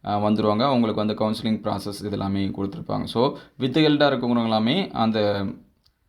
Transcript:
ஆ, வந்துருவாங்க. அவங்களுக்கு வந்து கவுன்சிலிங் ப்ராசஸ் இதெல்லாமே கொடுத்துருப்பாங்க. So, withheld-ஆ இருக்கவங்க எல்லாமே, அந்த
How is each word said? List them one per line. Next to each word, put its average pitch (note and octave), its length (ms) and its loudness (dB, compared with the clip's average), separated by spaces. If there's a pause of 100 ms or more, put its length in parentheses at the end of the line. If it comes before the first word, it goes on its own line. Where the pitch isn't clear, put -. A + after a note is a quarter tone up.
ஆ, G#2 180 -2
வந்துருவாங்க. G#2+ 400 2
அவங்களுக்கு A#2+ 320 2
வந்து G#2+ 200 0
கவுன்சிலிங் G#2+ 480 -2
ப்ராசஸ் G2+ 420 -6
இதெல்லாமே G2 540 -2
கொடுத்துருப்பாங்க. - 460 -6
So, B2 280 0 (260)
withheld-ஆ D3 500 2
இருக்கவங்க A#2+ 340 0
எல்லாமே, A2+ 480 0
அந்த G#2 560 0 (640)